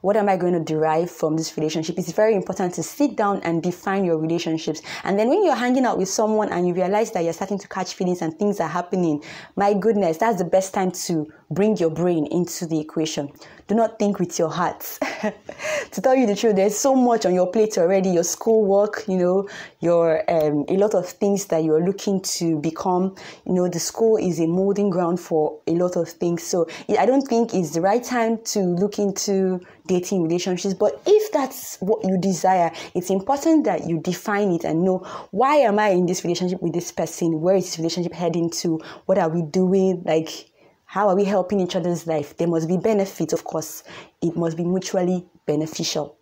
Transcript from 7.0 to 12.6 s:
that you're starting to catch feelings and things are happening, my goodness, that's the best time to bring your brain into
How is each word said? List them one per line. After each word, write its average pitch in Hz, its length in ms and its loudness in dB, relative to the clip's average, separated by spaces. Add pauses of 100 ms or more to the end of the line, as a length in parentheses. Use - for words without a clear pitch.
that 180 120 -2
you're 165 100 0
starting 196 260 -6
to - 80 -14
catch 185 260 -6
feelings 180 280 -2
and 160 160 -4
things 202 220 0
are 170 80 0
happening, 170 560 -2 (320)
my 202 180 2
goodness, 196 440 2
that's 226 200 2
the 175 80 0
best 190 280 0
time 185 180 0
to 160 400 -4 (180)
bring 196 280 2
your 165 120 2
brain 160 380 0
into 175 400 -2